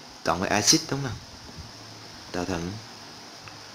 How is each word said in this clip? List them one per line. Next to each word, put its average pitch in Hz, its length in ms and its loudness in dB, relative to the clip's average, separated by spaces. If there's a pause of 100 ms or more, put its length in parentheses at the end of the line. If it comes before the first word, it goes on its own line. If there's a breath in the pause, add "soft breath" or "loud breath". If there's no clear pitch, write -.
(240)
cộng 82 160 4
với 98 80 4
axit 104 320 8 (100)
đúng 139 120 0
không? 127 100 0 (1200)
Tạo 87 120 0
thành 90 280 0 (1040)